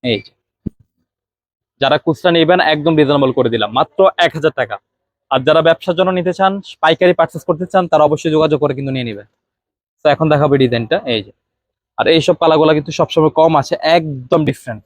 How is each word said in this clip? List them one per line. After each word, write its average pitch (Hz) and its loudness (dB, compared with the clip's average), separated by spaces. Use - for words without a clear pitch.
এই 113 -2
যে, - -20
যারা 143 0
খুচরা 165 0
নেবেন 165 4
একদম 156 -2
রিজনেবল 139 2
করে 123 0
দিলাম, 107 -4
মাত্র - -4
এক 151 0
হাজার 151 -2
টাকা। 110 -6
আর 131 0
যারা 156 4
ব্যবসার 165 -2
জন্য 185 0
নিতে 175 -4
চান, 190 2
পাইকারি 170 2
পারচেজ 165 -2
করতে 170 -2
চান, 185 2
তারা 151 4
অবশ্যই 156 -2
যোগাযোগ 151 0
করে 139 -2
কিন্তু 135 -8
নিয়ে 127 -6
নেবেন। 104 -14
তো - -
এখন 160 -2
দেখাবো 143 2
এই 135 2
ডিজাইনটা, 120 -2
এই 107 -4
যে। 101 -20
আর - 0
এইসব 160 0
কালারগুলো 156 2
কিন্তু 151 -8
সবসময় 160 0
কম 160 4
আসে, 170 -4
একদম 156 -2
ডিফারেন্ট। 120 -10